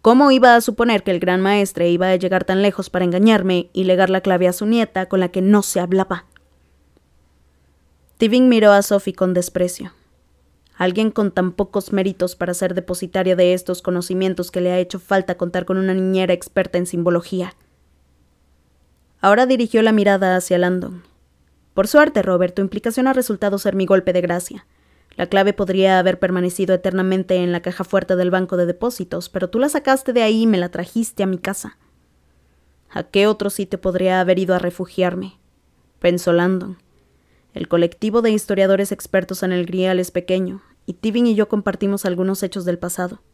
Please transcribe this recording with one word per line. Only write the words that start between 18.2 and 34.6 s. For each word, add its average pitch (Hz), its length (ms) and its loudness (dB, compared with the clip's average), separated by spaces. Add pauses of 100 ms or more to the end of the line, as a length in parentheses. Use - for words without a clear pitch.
Ahora 208 240 4
dirigió 240 380 2
la 220 100 4
mirada 196 440 2
hacia 180 200 -2
Landon. 180 460 -2 (720)
"Por 196 140 0
suerte, 294 340 4
Robert, 180 320 0
tu 196 80 -2
implicación 226 440 -4
ha 269 60 2
resultado 208 460 -2
ser 196 160 -2
mi 190 100 0
golpe 185 300 2
de 180 80 0
gracia. 175 440 -6 (480)
La 180 120 -4
clave 196 260 2
podría 190 460 2
haber 180 200 2
permanecido 180 560 -2
eternamente 185 600 -2
en 175 160 0
la 175 80 -2
caja 180 240 -8
fuerte 190 320 -2
del 180 140 0
banco 185 260 -2
de 175 80 2
depósitos, 175 640 -6
pero 185 220 -6
tú 226 80 -4
la 269 100 2
sacaste 269 460 -2
de 240 80 2
ahí 220 200 2
y 226 40 2
me 214 100 2
la 175 140 -2
trajiste 202 520 -6
a 196 40 0
mi 190 100 -4
casa". 196 400 -10 (1120)
"¿A - 140 -8
qué 202 240 2
otro 208 240 -2
sitio 196 280 -8
podría 185 420 0
haber 185 180 2
ido 185 160 0
a 180 40 0
refugiarme?", 180 800 -6 (600)